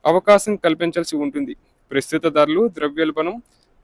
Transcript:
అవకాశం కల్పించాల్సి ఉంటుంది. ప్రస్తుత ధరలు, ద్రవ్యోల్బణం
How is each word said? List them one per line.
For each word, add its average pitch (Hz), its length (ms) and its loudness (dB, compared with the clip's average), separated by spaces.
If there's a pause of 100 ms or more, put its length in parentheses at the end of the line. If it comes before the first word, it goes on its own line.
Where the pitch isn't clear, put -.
అవకాశం 196 580 4
కల్పించాల్సి 170 520 -2
ఉంటుంది. 143 380 -4 (360)
ప్రస్తుత 147 360 -2 (100)
ధరలు, 156 260 2 (140)
ద్రవ్యోల్బణం 156 600 -2 (480)